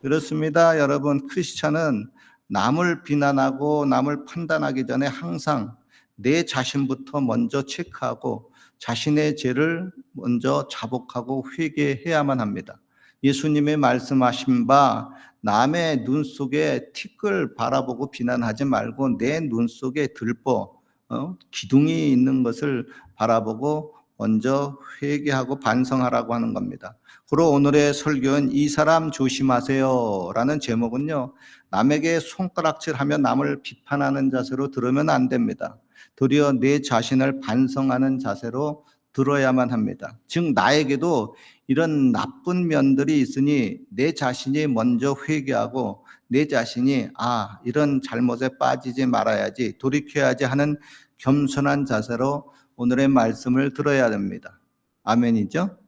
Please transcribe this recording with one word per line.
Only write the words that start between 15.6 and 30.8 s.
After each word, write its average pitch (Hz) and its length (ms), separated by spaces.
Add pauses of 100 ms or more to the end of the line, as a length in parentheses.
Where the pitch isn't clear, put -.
눈 135 200
속에 139 680
티끌 - 640
바라보고 127 560
비난하지 120 540
말고 117 520
내 135 220
눈 120 280
속에 135 460
들보, 113 600 (340)
어? 139 260 (160)
기둥이 151 600
있는 131 320
것을 120 440 (280)
바라보고 117 760 (240)
먼저 131 600 (240)
회개하고 143 580
반성하라고 123 760
하는 117 200
겁니다. 98 440 (320)
그리고 160 220
오늘의 143 440
설교는 139 560
"이 147 180
사람 156 420
조심하세요"라는 127 1500
제목은요, 127 760 (380)